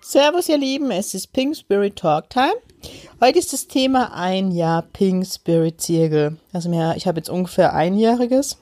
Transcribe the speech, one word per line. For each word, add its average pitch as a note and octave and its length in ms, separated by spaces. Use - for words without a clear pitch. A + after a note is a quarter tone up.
Servus, D4+ 480
ihr D4+ 100
Lieben, C4+ 320
es F#3 220
ist - 220
Pink C4+ 200
Spirit G3+ 420
Talk D#3 340
Time. C#4 240
Heute C4+ 180
ist - 140
das - 160
Thema C4 460
ein F#3 360
Jahr E3 300
Pink F#3 460
Spirit E3 560
Zirkel. D#3 560
Also F3 160
mir, E3 260
ich - 100
habe E3+ 120
jetzt D#3+ 100
ungefähr F3+ 460
einjähriges A#3 880